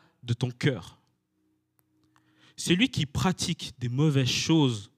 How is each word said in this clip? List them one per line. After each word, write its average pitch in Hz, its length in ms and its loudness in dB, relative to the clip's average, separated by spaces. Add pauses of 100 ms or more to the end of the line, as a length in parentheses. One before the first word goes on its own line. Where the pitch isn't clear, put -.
(240)
de 117 100 -4
ton 123 160 -4
cœur. 120 500 -4 (1600)
Celui 190 320 2
qui 156 180 -2
pratique - 720 -4
des 120 100 -6
mauvaises 139 380 2
choses, 127 720 2